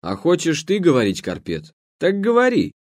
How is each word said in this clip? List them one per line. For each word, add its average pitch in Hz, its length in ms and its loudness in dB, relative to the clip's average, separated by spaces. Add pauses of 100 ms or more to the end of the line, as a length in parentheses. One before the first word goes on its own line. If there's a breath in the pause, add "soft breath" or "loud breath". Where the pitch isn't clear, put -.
А 92 140 -6
хочешь 165 480 0
ты 202 160 -2
говорить, 123 420 2
Карпет? 82 520 -8 (260)
Так 196 220 0
говори. 240 500 2 (100)